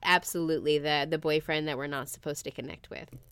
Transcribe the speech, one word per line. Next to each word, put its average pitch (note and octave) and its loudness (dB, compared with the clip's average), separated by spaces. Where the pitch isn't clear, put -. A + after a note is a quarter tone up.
absolutely D#3+ 2
the, D3 2
the D#3+ 2
boyfriend D#3 2
that C#3+ -2
we're C#3 -4
not C#3+ -4
supposed - -8
to C#3 -6
connect - -10
with - -12